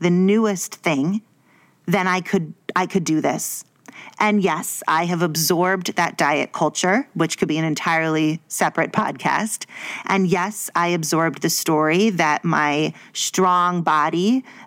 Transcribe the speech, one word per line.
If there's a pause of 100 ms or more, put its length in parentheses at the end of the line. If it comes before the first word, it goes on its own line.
the
newest
thing, (640)
then
I
could, (200)
I
could
do
this. (540)
And
yes,
I
have
absorbed
that
diet
culture,
which
could
be
an
entirely
separate
podcast. (380)
And
yes,
I
absorbed
the
story
that
my (180)
strong
body (220)